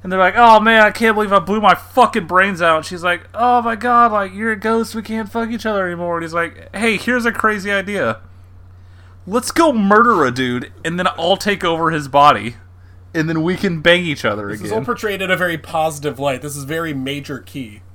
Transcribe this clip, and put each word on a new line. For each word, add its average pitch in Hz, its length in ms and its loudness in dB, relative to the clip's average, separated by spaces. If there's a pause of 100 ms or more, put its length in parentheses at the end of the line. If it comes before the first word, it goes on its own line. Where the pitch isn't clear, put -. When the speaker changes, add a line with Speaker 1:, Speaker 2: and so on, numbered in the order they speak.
Speaker 1:
And 180 80 -10
they're 185 80 0
like, 185 180 4
"Oh 226 220 8
man, 220 240 6
I 208 80 6
can't 226 240 0
believe 208 180 0
I 202 60 6
blew 190 220 0
my 196 140 6
fucking 220 520 0
brains 180 340 0
out." 165 180 2
And 156 80 -6
she's 175 180 -10
like, 175 280 -2
"Oh 240 300 2
my 226 140 -4
god, 240 340 2
like, 196 240 -2
you're 220 180 -4
a 220 40 -2
ghost, 220 400 -2
we 226 60 -6
can't 220 280 -8
fuck 226 200 -4
each 226 160 -6
other 202 200 -2
anymore." 175 300 -4
And 165 80 -4
he's 160 100 -10
like, - 400 -6
"Hey, 220 220 0
here's 240 300 -2
a 226 60 0
crazy 208 380 0
idea. 190 480 -2 (1040)
Let's 220 280 -4
go 330 200 2
murder 214 520 4
a 123 80 0
dude, 123 400 -4 (120)
and 165 140 -6
then 180 80 -2 (100)
I'll 175 200 0
take 202 280 -4
over 165 280 0
his 147 160 -4
body, 127 480 4 (580)
and 160 140 -2
then 160 140 -2
we 175 140 -2
can 170 240 -2
bang 175 240 2
each 151 200 -6
other 104 240 -4
Speaker 2:
This 104 120 -10
Speaker 1:
again." 95 60 -10
Speaker 2:
is - 60 -6
all 220 120 -4
portrayed 208 380 -6
in 185 80 -4
a 185 60 2
very 170 220 -2
positive 147 600 -4
light. 135 240 -4
This 143 140 -10
is 143 80 -12
very 160 300 -6
major 135 440 -8
key. 107 440 -14 (120)